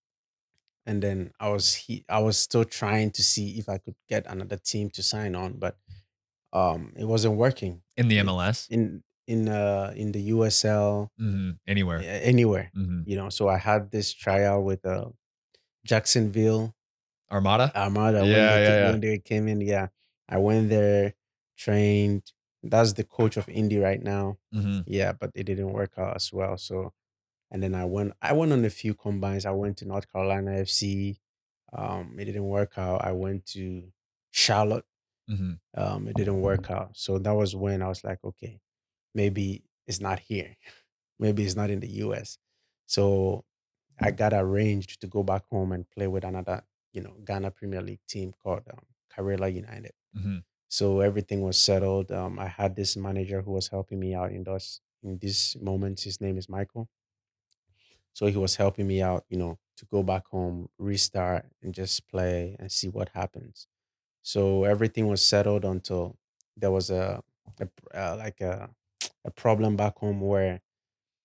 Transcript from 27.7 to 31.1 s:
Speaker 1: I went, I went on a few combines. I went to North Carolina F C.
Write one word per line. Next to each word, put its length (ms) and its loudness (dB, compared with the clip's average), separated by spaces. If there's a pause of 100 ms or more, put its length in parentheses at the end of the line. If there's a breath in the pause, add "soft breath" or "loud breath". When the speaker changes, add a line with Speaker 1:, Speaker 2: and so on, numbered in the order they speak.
Speaker 1:
I 120 -2
went, 260 -2 (100)
I 120 0
went 180 4
on 120 4
a 60 2
few 240 -4
combines. 520 -4
I 60 -2
went 260 -2
to 80 -12
North 260 -8
Carolina 460 -2
F 100 -2
C. 520 -2 (520)